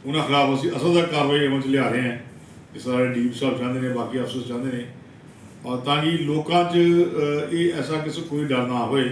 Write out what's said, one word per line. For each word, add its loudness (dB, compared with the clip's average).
ਉਹਨਾਂ -2
ਖਿਲਾਫ 2
ਅਸੀਂ -2
ਅਸਲ 2
ਦਾ 6
ਕਾਰਵਾਈ 2
ਅਮਲ 0
'ਚ -6
ਲਿਆ 2
ਰਹੇ 0
ਹਾਂ। -4
ਇਹ -14
ਸਾਰੇ 0
ਡੀ -2
ਜੀ 0
ਸਾਹਿਬ -2
ਚਾਹੁੰਦੇ -2
ਨੇ, -2
ਬਾਕੀ -4
ਅਫਸਰ -6
ਚਾਹੁੰਦੇ -4
ਨੇ, -8
ਔਰ -4
ਤਾਂ 0
ਕਿ 2
ਲੋਕਾਂ 2
'ਚ, 0
ਅ, 2
ਇਹ 2
ਐਸਾ -4
ਕਿਸੇ -6
ਕੋਈ -4
ਡਰ 0
ਨਾ -2
ਹੋਏ, 2